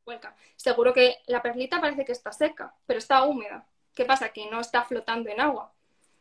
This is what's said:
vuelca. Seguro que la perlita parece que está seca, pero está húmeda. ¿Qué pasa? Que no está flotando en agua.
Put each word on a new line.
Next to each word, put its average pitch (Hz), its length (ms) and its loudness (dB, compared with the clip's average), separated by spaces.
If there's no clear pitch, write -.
vuelca. 233 300 -16
Seguro 240 380 2
que 247 240 6
la 240 140 -2
perlita 247 400 -4
parece 285 240 -2
que 247 60 -6
está - 200 -10
seca, - 420 -4
pero - 140 -2
está 262 240 4
húmeda. 240 420 -4
¿Qué 254 120 -2
pasa? 262 240 2
Que 214 200 -12
no 226 100 -6
está 240 240 0
flotando 226 460 -6
en 208 100 -4
agua. 277 340 -2